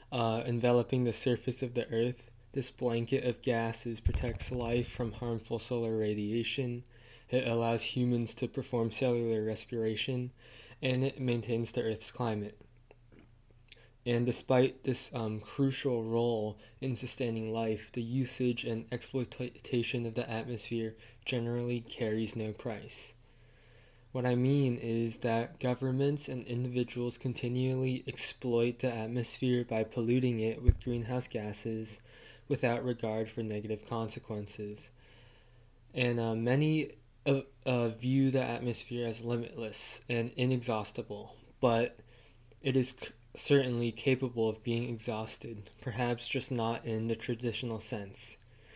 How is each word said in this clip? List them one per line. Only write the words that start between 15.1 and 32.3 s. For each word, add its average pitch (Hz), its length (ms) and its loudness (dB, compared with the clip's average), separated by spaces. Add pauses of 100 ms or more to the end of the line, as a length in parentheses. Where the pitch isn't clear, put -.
um, 110 240 -2
crucial 131 640 0
role 113 560 2 (200)
in 131 160 -2
sustaining 113 560 -4
life, 110 400 0
the 120 120 -4
usage 123 600 0
and 113 280 -2
exploitation 123 1160 -2
of 113 80 -4
the 117 160 -2
atmosphere 113 680 -4 (300)
generally 120 560 0
carries 110 540 -2
no 110 160 -2
price. - 600 -8 (1000)
What 127 140 0
I 123 100 4
mean 127 420 4
is 117 400 0
that 117 420 0
governments 131 680 0
and 127 160 -6
individuals 123 720 -2
continually 127 880 0
exploit 120 720 0
the 123 140 0
atmosphere 120 720 0
by 113 180 2
polluting 120 560 2
it 110 240 0
with - 180 4
greenhouse 120 460 -4
gases 110 720 -8 (480)